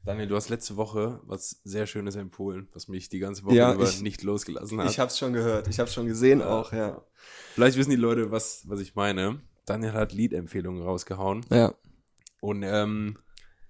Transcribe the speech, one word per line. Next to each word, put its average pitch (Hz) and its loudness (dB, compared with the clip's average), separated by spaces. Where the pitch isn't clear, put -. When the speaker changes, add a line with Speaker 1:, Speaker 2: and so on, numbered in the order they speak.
Speaker 1:
Daniel, 104 -4
du 101 0
hast 104 -2
letzte 113 -6
Woche 107 -2
was - -10
sehr 104 -4
Schönes 101 -6
empfohlen, 95 -8
was - -16
mich 95 -10
die 95 -6
ganze 95 -6
Woche 120 4
Speaker 2:
Ja, 120 8
Speaker 1:
über 98 2
Speaker 2:
ich, 95 0
Speaker 1:
nicht 101 -6
losgelassen 104 -4
hat. 87 2
Speaker 2:
ich 110 -2
hab's 127 0
schon 127 -2
gehört, 110 0
ich 98 -4
hab's 120 0
schon 120 -2
gesehen 123 6
Speaker 1:
Ja. 90 0
Speaker 2:
auch, 110 -2
ja. 107 -4
Speaker 1:
Vielleicht 123 6
wissen 139 4
die 135 6
Leute, 117 4
was, - -4
was 101 -4
ich 95 -8
meine. 101 0
Daniel 110 -2
hat 107 0
Liedempfehlungen 92 -2
rausgehauen. 95 -2
Speaker 2:
Ja. 117 4
Speaker 1:
Und, 101 -2
ähm, 107 -2